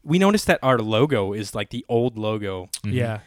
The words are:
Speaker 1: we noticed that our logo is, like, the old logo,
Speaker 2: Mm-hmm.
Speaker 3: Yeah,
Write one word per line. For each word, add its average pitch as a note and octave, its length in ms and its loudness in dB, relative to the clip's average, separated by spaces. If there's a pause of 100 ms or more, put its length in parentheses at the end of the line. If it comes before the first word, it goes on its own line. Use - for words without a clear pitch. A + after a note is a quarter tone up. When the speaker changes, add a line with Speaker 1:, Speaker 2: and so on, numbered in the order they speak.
Speaker 1:
we D#3 140 2
noticed G3 300 4
that E3+ 140 2
our C3 160 4
logo A2 540 2
is, G#2 220 -8
like, G#2+ 160 -6
the - 180 -10
old A#2 300 0
logo, G#2 500 -4 (160)
Speaker 2:
Mm-hmm. G#2 100 -2
Speaker 3:
Yeah, A2+ 320 -2